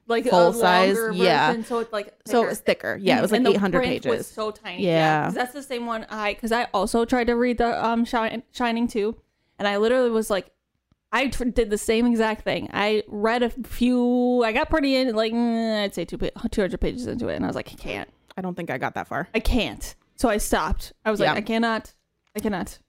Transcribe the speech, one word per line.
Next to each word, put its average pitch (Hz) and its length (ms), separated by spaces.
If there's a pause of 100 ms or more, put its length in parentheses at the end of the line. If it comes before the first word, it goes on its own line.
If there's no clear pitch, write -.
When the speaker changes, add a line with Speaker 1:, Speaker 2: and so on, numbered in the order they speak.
Speaker 1:
Like 226 200
a 247 40
Speaker 2:
full 175 220
size. 190 440
Speaker 1:
longer 226 160
Speaker 2:
Yeah. 170 360
Speaker 1:
version, 226 160
so 233 160
it's, 226 120
like, 202 220 (100)
Speaker 2:
So 247 140
it 233 40
Speaker 1:
thicker. 180 60
Speaker 2:
was 202 120
thicker. - 420
Yeah, 180 160
it - 40
was, 202 100
Speaker 1:
Mm-hmm. - 20
And 247 120
Speaker 2:
like, 202 60
Speaker 1:
the - 40
Speaker 2:
eight 202 40
hundred 185 200
Speaker 1:
print 247 240
Speaker 2:
pages. 220 140
Speaker 1:
was - 100
so - 240
tiny. 185 320
Speaker 2:
Yeah. 175 80
Speaker 1:
Yeah. 156 320
'Cause 165 100
that's 494 180
the 285 120
same 240 220
one 226 220
I, 208 260
'cause 226 180
I 240 200
also 226 320
tried 240 220
to 240 80
read 240 240
the, 233 260
um, 233 200
Shi-, 226 480
Shining 233 340
too, 226 300 (420)
and 202 80
I 202 120
literally 240 320
was 220 200
like, 190 220 (580)
I 254 180
tr-, 240 180
did 226 240
the 208 80
same 226 280
exact 220 380
thing. - 280
I 208 360
read 220 340
a 240 60
few, 247 960
I 220 80
got 302 160
pretty 277 260
in, 262 220
like, 226 160
mm, 226 500
I'd 202 120
say 175 100
two - 140
pa-, - 100 (220)
two - 100
hundred 180 220
pages 240 240
into 170 220
it, 80 60
and - 120
I - 20
was - 80
like, - 160
"I - 40
can't." - 340 (260)
Speaker 2:
I 185 60
don't 180 120
think 170 160
I 131 60
got 135 180
that 87 140
far. 156 260
Speaker 1:
I 226 60
can't. 202 560 (200)
So - 120
I 208 80
stopped. 196 560 (140)
I 220 40
was 208 80
Speaker 2:
Yeah. - 120
Speaker 1:
like, - 80
"I - 80
cannot. 226 480 (420)
I 214 40
cannot." - 380 (100)